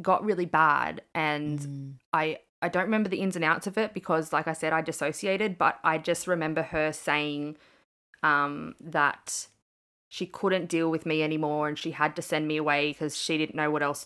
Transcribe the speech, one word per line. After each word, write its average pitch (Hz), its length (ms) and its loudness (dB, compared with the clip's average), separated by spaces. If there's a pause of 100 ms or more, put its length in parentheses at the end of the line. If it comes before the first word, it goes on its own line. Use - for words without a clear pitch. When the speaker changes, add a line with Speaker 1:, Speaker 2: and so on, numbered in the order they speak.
Speaker 1:
got 185 220 2
really 185 220 0
bad 156 560 4 (120)
and 151 460 -2
Speaker 2:
Mm. 139 340 -10 (200)
Speaker 1:
I, 156 260 0 (220)
I 170 80 -2
don't 180 140 0
remember 214 260 2
the 185 100 -2
ins 190 160 0
and 170 80 -2
outs 165 240 2
of 190 100 -4
it 214 160 0
because, 160 380 0
like 156 160 0
I 160 60 -2
said, 156 200 -2
I 160 80 2
dissociated, 185 760 -2
but - 260 2
I 160 140 2
just 165 300 -2
remember 160 360 0
her 156 300 0
saying, 147 640 -2 (680)
um, 147 560 2
that - 680 -2 (600)
she - 180 -6
couldn't 185 440 -2
deal 165 200 2
with 160 160 -2
me 156 160 0
anymore 151 460 0
and 147 100 -4
she - 140 -6
had 151 240 0
to 170 60 -6
send 156 260 -2
me 151 100 0
away 147 360 2
'cause 151 240 -4
she 160 200 -2
didn't 151 180 -2
know 151 140 0
what 151 140 2
else 143 220 -2